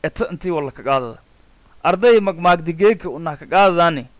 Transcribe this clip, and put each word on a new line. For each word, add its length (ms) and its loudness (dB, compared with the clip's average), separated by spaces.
eta 280 -6
intii 200 -8
wala 200 -6
ka 120 -20
qaadada. 360 -4
Arday 380 4
magmaagdi 520 0
geeka 380 0
una 260 -10
ka 100 -20
qaadadaani. 600 2